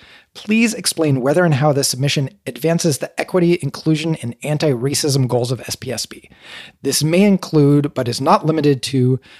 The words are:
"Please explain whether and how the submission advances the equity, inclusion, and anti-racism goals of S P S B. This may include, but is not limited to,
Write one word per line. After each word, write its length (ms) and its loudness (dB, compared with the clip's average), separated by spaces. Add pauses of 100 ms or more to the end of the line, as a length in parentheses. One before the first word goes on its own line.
(340)
"Please 380 0
explain 480 -2
whether 240 2
and 100 4
how 180 4
the 120 0
submission 460 -2 (160)
advances 520 -2
the 220 -6
equity, 400 0
inclusion, 560 -2
and 260 -10
anti-racism 880 0
goals 240 0
of 80 -6
S 160 -10
P 160 -10
S 140 -8
B. 220 -20 (520)
This 240 -2
may 180 2
include, 680 4
but 160 -4
is 120 -4
not 260 2
limited 380 0
to, 360 0 (200)